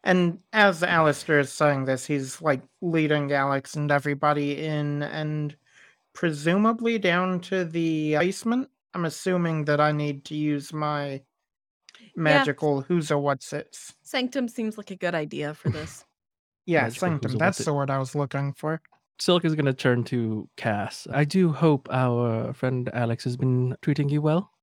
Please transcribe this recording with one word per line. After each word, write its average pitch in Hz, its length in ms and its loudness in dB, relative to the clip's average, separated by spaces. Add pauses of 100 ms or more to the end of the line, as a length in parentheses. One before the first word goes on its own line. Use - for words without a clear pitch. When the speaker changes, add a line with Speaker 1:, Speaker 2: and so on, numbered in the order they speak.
Speaker 1:
And 180 360 4 (140)
as 196 300 6
Alistair 160 560 4
is 135 120 0
saying 143 340 2
this, 131 200 -2
he's, 135 360 -4
like, 147 200 0 (200)
leading 151 500 2
Alex 139 440 0
and 147 160 -2
everybody 143 720 0
in 147 400 -2
and 151 520 -6 (580)
presumably 202 880 0
down 180 400 2
to 185 240 -2
the 160 540 0
basement. 226 520 0 (240)
I'm 180 120 -2
assuming 165 600 -2
that 147 140 2
I 151 140 4
need 147 320 -4
to 156 100 -10
use 151 380 -2
my 147 480 -4 (760)
Speaker 2:
Yeah. - 160 -20
Speaker 1:
magical 147 680 2
who's-a-what's-its. 143 1200 -2
Speaker 2:
Sanctum 254 480 -4
seems 220 280 -6
like 208 140 -16
a 190 60 -10
good 175 180 -4
idea 147 380 -6
for - 160 -4
this. 151 400 -8
Speaker 1:
<laughs> - 40 -20 (520)
Yeah, 160 180 4
Speaker 3:
Magical 120 160 -4
Speaker 1:
sanctum. 160 320 -2
Speaker 3:
who's-a-what's-it. 123 80 -2 (200)
Speaker 1:
That's 165 60 -4
the 156 80 0
word 139 160 0
I 139 100 -2
was 131 160 -6
looking 139 380 -2
for. 156 280 -6 (380)
Speaker 3:
Silk 175 260 4
is 156 100 2
gonna 143 180 2
turn 123 320 2
to 113 420 -2 (100)
Cass. 104 540 -4
"I 139 120 2
do 170 300 2
hope 147 360 2
our 120 640 0
friend 127 400 -2
Alex 117 300 -2
has 123 140 -2
been 127 440 0
treating 143 280 0
you 147 120 0
well." 156 300 0 (120)